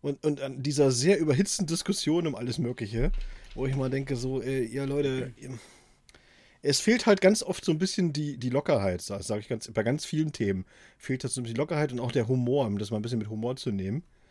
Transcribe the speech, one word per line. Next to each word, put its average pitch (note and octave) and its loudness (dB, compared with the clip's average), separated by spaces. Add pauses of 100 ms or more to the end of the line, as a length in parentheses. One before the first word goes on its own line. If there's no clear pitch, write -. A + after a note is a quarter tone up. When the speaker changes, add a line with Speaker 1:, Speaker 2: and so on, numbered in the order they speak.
Speaker 1:
und, C#3+ -6
und D3 0
an C3+ -6
dieser C#3 6
sehr D3 4
überhitzten D#3 2
Diskussion E3+ 0
um C3 -4
alles A#2+ -4
Mögliche, A#2+ 0 (460)
wo C3 -2
ich C3 0
mal C3 0
denke, C3+ -2
so, B2+ -4
äh, C3 -2
ja, A#2+ -6
Leute, C3+ -2
Speaker 2:
Okay. B2+ -14 (1120)
Speaker 1:
es D3 2
fehlt A#3 4
halt G#3 6
ganz G3 6
oft - -6
so F#3 2
ein D#3 2
bisschen F3 0
die, D3 -4
die A#2+ -2
Lockerheit, G#2+ 2
sag, G2+ -8
sag G#2+ -2
ich - -14
ganz, A#2 -6
bei G#2+ 0
ganz B2+ 0
vielen D#3 0
Themen G2 0 (320)
fehlt - -6
das B2+ -4
so C3 -4
ein - -6
bisschen A2+ -6
die B2 -2
Lockerheit D3+ 0
und B2 -6
auch B2 -4
der A#2 2
Humor, B2+ 2
um G2+ -2
das G2+ -4
mal A2 -2
ein G#2+ -4
bisschen A#2 -2
mit G#2+ -4
Humor A2+ -4
zu B2 -4
nehmen. G2 -4 (260)